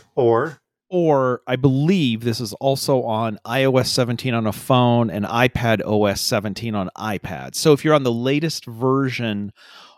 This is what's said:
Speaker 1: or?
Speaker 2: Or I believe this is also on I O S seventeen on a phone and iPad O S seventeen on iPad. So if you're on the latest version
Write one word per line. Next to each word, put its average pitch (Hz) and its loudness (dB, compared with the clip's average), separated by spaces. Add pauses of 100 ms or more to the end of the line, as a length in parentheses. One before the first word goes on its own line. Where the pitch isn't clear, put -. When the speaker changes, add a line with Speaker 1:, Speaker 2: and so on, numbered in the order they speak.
(140)
Speaker 1:
or? 127 2 (280)
Speaker 2:
Or 143 0
I 127 -2
believe 135 2
this 117 -4
is 107 -8
also 135 0
on 113 -4
I 127 -2
O 135 2
S 123 0
seventeen 123 -2
on 113 0
a 104 -2
phone 120 2
and 101 -4
iPad 117 0
O 104 2
S 98 0
seventeen 107 -4
on 95 -4
iPad. 85 -10
So 160 4
if 143 2
you're 151 4
on 143 2
the 123 2
latest 139 -2
version 120 -2 (460)